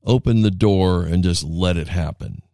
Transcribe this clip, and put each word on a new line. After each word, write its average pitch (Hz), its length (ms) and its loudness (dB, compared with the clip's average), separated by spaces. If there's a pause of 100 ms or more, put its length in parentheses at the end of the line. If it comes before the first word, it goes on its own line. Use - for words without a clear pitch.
Open 117 380 2
the 107 100 2
door 92 520 2
and 87 200 0
just 85 200 0
let 85 340 -2
it 82 100 -6
happen. - 540 -8 (120)